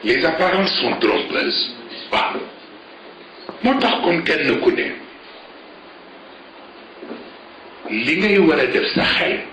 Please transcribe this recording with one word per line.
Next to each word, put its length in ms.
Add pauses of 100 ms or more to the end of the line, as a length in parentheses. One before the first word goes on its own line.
Les 220
apparences 560
sont 160
trompeuses. 760 (360)
Waaw. 300 (1200)
Moo 180
tax 220
kon 220
kenn 380
ku 100
ne, 200 (3000)
li 280
ngay 220
war 200
a 60
def 200 (100)
sa 80
xel 360 (140)